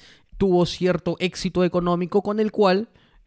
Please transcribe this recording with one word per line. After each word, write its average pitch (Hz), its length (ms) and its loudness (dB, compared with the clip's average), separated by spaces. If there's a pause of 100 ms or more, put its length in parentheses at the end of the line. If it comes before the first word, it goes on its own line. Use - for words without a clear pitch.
(380)
tuvo 175 280 4
cierto 175 540 -2
éxito 180 440 -2
económico 175 600 0
con 208 160 -4
el 214 120 0
cual 202 380 2 (380)